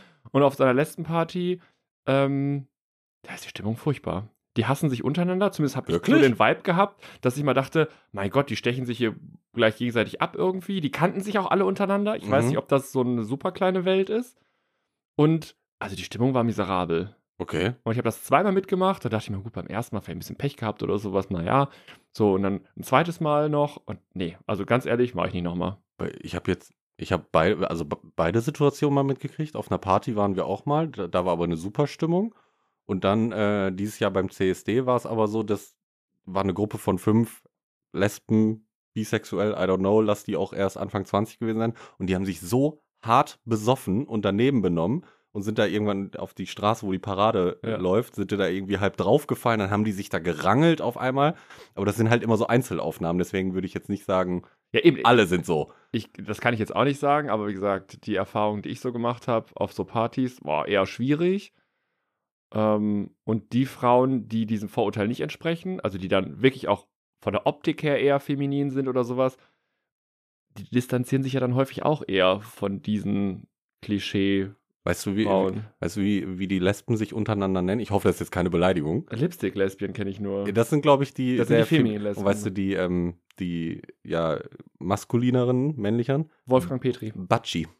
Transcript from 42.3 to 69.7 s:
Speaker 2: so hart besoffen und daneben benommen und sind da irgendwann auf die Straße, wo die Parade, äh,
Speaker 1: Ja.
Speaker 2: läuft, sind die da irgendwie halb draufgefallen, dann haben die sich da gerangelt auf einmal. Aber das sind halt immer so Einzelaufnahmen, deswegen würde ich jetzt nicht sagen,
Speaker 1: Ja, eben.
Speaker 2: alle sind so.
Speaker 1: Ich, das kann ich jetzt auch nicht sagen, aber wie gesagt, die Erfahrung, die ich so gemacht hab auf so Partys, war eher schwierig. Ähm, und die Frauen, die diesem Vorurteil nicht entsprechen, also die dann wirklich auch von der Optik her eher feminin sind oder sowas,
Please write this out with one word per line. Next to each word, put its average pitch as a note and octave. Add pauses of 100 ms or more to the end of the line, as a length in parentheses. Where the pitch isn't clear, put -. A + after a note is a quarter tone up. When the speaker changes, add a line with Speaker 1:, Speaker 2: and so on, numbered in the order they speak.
Speaker 2:
so B2+ (180)
hart B2+
besoffen G#2+
und G#2+
daneben A2+
benommen F#2 (260)
und G#2
sind G#2+
da G#2+
irgendwann G2+
auf -
die F#2+
Straße, -
wo G2
die F#2
Parade, G2
äh, A2+
Speaker 1:
Ja. A2
Speaker 2:
läuft, F#2
sind G2
die G2+
da F#2+
irgendwie F#2+
halb F#2+
draufgefallen, A2+
dann G2
haben G#2
die G#2+
sich F#2+
da F#2+
gerangelt G2
auf A#2+
einmal. C#3 (400)
Aber G2
das G2+
sind A2
halt A#2+
immer A2
so A2
Einzelaufnahmen, F2
deswegen F#2
würde F#2
ich -
jetzt -
nicht G2+
sagen, F#2 (300)
Speaker 1:
Ja, A#2
eben. C#3
Speaker 2:
alle A#2
sind E2+
so. D#2 (200)
Speaker 1:
Ich, A2+
das G#2
kann B2
ich G#2+
jetzt G#2
auch A2
nicht C#3
sagen, D3
aber G#2+
wie G#2
gesagt, F#2+
die G#2
Erfahrung, G#2+
die D2+
ich -
so B2
gemacht A#2+
hab A2+
auf -
so G2
Partys, B2
war D2
eher G2
schwierig. D#3+ (1000)
Ähm, G#2+ (100)
und A2
die B2+
Frauen, B2
die A2+
diesem G#2+
Vorurteil G#2
nicht B2+
entsprechen, E3+
also G2
die F#2
dann F#2
wirklich C3
auch G2+ (340)
von G2
der -
Optik D3+
her C#3
eher C#3
feminin C#3
sind C3
oder B2+
sowas, B2+ (1200)